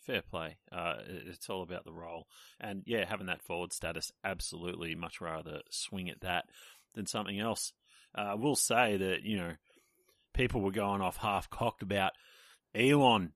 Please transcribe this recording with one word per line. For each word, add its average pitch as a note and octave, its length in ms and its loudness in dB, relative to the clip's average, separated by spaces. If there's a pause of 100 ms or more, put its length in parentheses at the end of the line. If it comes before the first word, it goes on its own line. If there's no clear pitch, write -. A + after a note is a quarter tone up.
Fair A2 160 0
play. D#2+ 360 -6 (140)
Uh, E2+ 240 -2 (120)
it, - 200 -10
it's - 220 -12
all F#2+ 140 -4
about F2 220 -8
the E2 80 -14
role. E2+ 340 -10 (320)
And, G2 260 -6
yeah, A2 220 2
having G2 200 -6
that F2+ 160 -4
forward F2 280 -4
status, - 400 -6 (120)
absolutely E2+ 720 -4
much E2+ 260 -10
rather D#2+ 480 -6
swing F#2 400 -6
at - 120 -12
that F2+ 240 -2 (500)
than G2+ 100 -6
something G2+ 340 -4
else. A2 320 -2 (460)
Uh, G#2+ 40 -2
I G2+ 120 -2
will B2+ 220 2
say A2+ 420 4
that, F#2 260 0
you G#2+ 140 0
know, E2+ 160 -2 (800)
people B2 280 2
were G2 100 2
going G2+ 300 0
off F2+ 160 0
half-cocked G#2+ 640 -2
about G2 300 2 (640)
Elon A#2+ 640 8